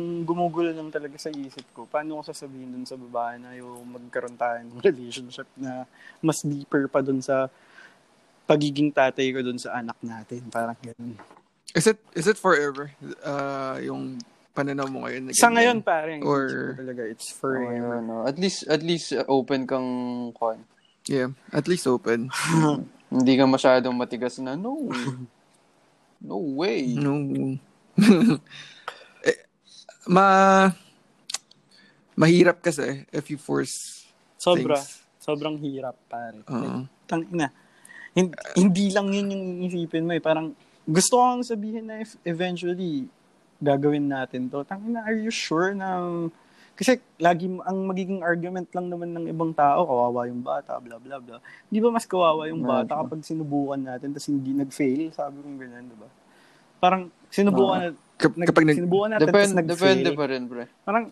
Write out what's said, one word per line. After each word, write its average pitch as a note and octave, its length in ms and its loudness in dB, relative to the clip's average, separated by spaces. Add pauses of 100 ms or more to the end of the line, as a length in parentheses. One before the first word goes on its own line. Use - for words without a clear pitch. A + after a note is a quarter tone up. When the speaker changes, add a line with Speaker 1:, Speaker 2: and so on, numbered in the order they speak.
(220)
Speaker 1:
gumugulo E3+ 460 -2
lang D#3 240 -8
talaga D3 240 -10
sa D#3 160 -10
isip C3+ 400 -12
ko, A#2 160 -16
paano D3+ 320 -6
ko D3 80 -14
sasabihin C3+ 400 -14
dun B2+ 160 -12
sa C3 160 -14
babae A#2+ 400 -8
na B2 160 -20
yung B2 320 -16
magkaroon B2 480 -10
tayo A#2+ 240 -2
ng A#2+ 240 -8
<laughs> - 0 -
relationship B2+ 720 -6
na B2+ 320 -10 (320)
mas D#3 240 0
deeper C#3+ 400 -2
pa C#3 160 0
dun C3+ 240 -2
sa C3 240 0 (960)
pagiging D3 480 4
tatay C3 400 2
ko C3 80 -4
dun B2 160 -4
sa B2 160 -10
anak A#2 320 -8
natin. A#2 480 -12
Parang A#2 240 -4
ganun. A#2+ 400 -14 (560)
Speaker 2:
Is E3+ 160 2
it, A3 80 4 (160)
is E3+ 160 -2
it G#3+ 80 4
forever? D3 560 0 (320)
Uh, C#3 560 -6
yung C3 400 -8 (320)
pananaw C#3 320 -4
mo B2+ 240 -8
ngayon B2+ 160 -10
na C3 80 -10
Speaker 1:
Sa A#3 160 6
Speaker 2:
ganyan? A#3 80 2 (160)
Speaker 1:
ngayon, A3+ 80 -2
pare, D#3+ 320 -2
ang D3+ 100 -10
Speaker 2:
Or C#3+ 220 0
Speaker 1:
isip C3 160 -6
ko C3 160 -6
talaga, B2+ 320 -10
it's A2+ 220 -12
Speaker 3:
Oh, - 100 -16
Speaker 1:
forever. C3 320 -2
Speaker 3:
yun, A#2+ 320 -4
no? A2+ 160 -8
At C3+ 160 -4
least, F#3 320 -4
at D3+ 160 0
least, E3 320 -4
uh, B2+ 80 0
open C3+ 400 0
kang, B2+ 240 -4 (480)
kwan. A2+ 240 -2 (480)
Speaker 2:
Yeah, C3 240 -2 (160)
at D3 160 -2
least E3+ 240 0
open. A#2 400 0 (400)
Speaker 1:
<laughs> - 400 -4
Speaker 3:
Hindi B2+ 260 4
ka C3 80 6
masyadong C3 500 6
matigas B2 460 -4
na, C3 160 -6
"No. B3 320 -6
Speaker 1:
<laughs> F3+ 80 -6 (1300)
Speaker 3:
No D3+ 160 -10
way." D#3 580 -2
Speaker 2:
No. C#3+ 220 0 (840)
<laughs> G3+ 400 8 (840)
Eh, - 160 2 (720)
ma-, F#3+ 640 6 (1400)
mahirap E3+ 460 8
kasi C#3 500 -2
if D3 180 -6
you D3 80 -6
force - 680 -6 (320)
Speaker 1:
Sobra. D3+ 400 2
Speaker 2:
things. - 280 -10 (160)
Speaker 1:
Sobrang D3+ 380 -4
hirap, C3+ 480 -8
pare. A#2 360 -12
Speaker 2:
Oo. C3 140 -6
Speaker 1:
Like, B2 320 -6 (160)
tangina. E3 420 -4 (640)
Hin-, F3+ 220 2 (220)
hindi F#3+ 360 6
lang G3+ 200 2
yun G3+ 180 0
yung G3 160 -6 (160)
iisipin E3+ 440 -2
mo E3+ 80 0
eh. D#3+ 100 -2
Parang, D#3+ 340 0 (260)
gusto F#3 380 2
ko - 100 6
nga B3 140 -2
sabihin A3 420 -6
na A3 140 -12
if - 240 -14
eventually, F3 800 -2 (540)
gagawin C#3+ 500 2
natin B2+ 400 -4
to. C#3+ 160 -6
Tangina, A3 400 -8
are A3 100 -2
you A3 140 -4
sure F#3+ 480 0
na... F#3+ 240 -4 (720)
Kasi A#3+ 240 2 (240)
lagi, E3+ 240 4 (160)
ang F#3+ 240 -4
magiging F#3 400 -4
argument F3 480 -2
lang F3+ 160 -4
naman F3 240 -6
ng E3+ 160 -6
ibang E3 240 -2
tao, D3+ 320 4
"Kawawa B2 400 2
yung B2 160 -6
bata, C3+ 400 -6
bla, A#2 160 -16
bla, C3 240 -14
bla." A#2+ 160 -20 (320)
Di G3+ 80 -2
ba A#3 160 4
mas A3+ 160 -4
kawawa D#3+ 400 4
yung D#3+ 160 -4
Speaker 3:
Yeah, C3+ 100 0
Speaker 1:
bata B2 220 0
Speaker 3:
true. D#3 100 -2
Speaker 1:
kapag D#3 160 -8
sinubukan C#3+ 560 -4
natin C3 320 -8
tas C#3+ 160 -10
hindi C3+ 300 -2
nag-fail? C#3+ 560 0
Sabi C#3+ 260 -8
kong C#3+ 220 -14
ganun, B2 240 -16
di A#2+ 120 -20
ba? G#2+ 120 -20 (680)
Parang, F#3 240 4 (260)
sinubukan F#3+ 500 4
Speaker 3:
Ah. F3+ 60 -2
Speaker 1:
na, E3+ 320 -10
Speaker 2:
Kap-, D#3 180 4
Speaker 1:
nag-, E3+ 140 0
Speaker 2:
kapag E3 160 6
nag- D3+ 160 6
Speaker 1:
sinubukan F#3+ 320 2
natin G#3+ 160 4
Speaker 3:
Depend-, G3+ 180 6
Speaker 1:
tas F#3+ 120 2
nag-fail. E3+ 180 0 (180)
Speaker 3:
depende F#3+ 160 2
pa D3 160 -2
rin, C3 200 -4
pre. A#2+ 180 -10 (160)
Speaker 1:
Parang, A3 320 0